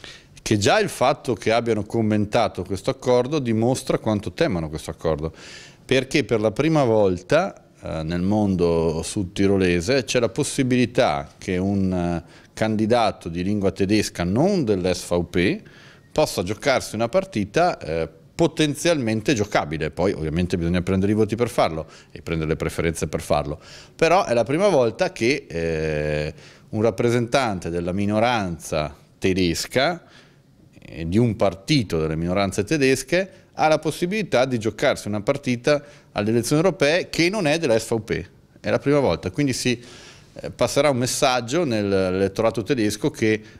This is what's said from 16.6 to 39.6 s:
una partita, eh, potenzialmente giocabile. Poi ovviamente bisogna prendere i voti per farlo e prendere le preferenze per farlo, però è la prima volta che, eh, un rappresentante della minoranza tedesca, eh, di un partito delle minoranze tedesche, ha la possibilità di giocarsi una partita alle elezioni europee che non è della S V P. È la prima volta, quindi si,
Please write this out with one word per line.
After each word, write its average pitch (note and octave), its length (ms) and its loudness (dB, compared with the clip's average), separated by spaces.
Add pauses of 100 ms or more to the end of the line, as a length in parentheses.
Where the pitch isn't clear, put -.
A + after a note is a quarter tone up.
una A#2 120 -2
partita, D#3+ 680 0
eh, D#2+ 320 -4 (260)
potenzialmente D3+ 1000 0
giocabile. D#2+ 580 -2
Poi F2+ 200 0
ovviamente E2+ 460 -2
bisogna E2+ 240 0
prendere F#2+ 300 0
i G#2+ 40 2
voti G#2+ 200 0
per A#2 120 0
farlo E2 380 -2 (260)
e - 100 -18
prendere D#2+ 280 -2
le D#2+ 60 2
preferenze D#2+ 520 -4
per D#2+ 140 -6
farlo, D2 380 -2 (360)
però E3 300 4
è A#2+ 80 -2
la A#2 100 2
prima D#3+ 240 0
volta D3 440 2
che, C3+ 360 0
eh, D#2 840 -2 (360)
un A2 120 -4
rappresentante A#2 880 0
della F2 240 -4
minoranza G2+ 1000 -2 (260)
tedesca, F#2+ 840 0 (800)
eh, E2 260 -10
di F2+ 100 0
un A#2 200 2
partito G2 600 0
delle D#2 200 0
minoranze F#2+ 480 -2
tedesche, D#3 640 0 (220)
ha D3+ 160 0
la D3+ 100 4
possibilità E3 640 0
di B2+ 160 -2
giocarsi G#2+ 480 -2
una G#2 140 -4
partita C#3 600 -2 (300)
alle G#2 200 0
elezioni A#2+ 300 2
europee D#3+ 480 2
che E3 200 2
non G3+ 160 -2
è D3 120 2
della B2 220 2
S - 80 -6
V A2+ 140 -2
P. E2+ 240 -6 (340)
È - 100 -6
la A#2 100 2
prima C#3+ 200 2
volta, F#2 300 0
quindi C#3+ 240 -2
si, A#2+ 280 -2 (520)